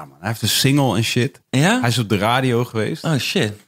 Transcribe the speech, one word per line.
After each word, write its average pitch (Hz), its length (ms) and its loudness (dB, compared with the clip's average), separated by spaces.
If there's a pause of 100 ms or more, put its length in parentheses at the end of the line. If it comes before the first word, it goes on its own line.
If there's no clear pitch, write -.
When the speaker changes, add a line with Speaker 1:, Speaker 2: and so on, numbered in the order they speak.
Speaker 1:
man. - 160 -20
Hij 92 80 -6
heeft 113 140 -4
een 110 60 -2
single 135 480 2
en 113 80 2
shit. - 360 -2 (100)
Speaker 2:
Ja? 185 300 2
Speaker 1:
Hij 120 80 0
is 117 100 0
op 110 100 -2
de 101 100 2
radio 120 460 2
geweest. 110 400 -4
Speaker 2:
Oh, 160 120 0
shit. 113 360 -2 (160)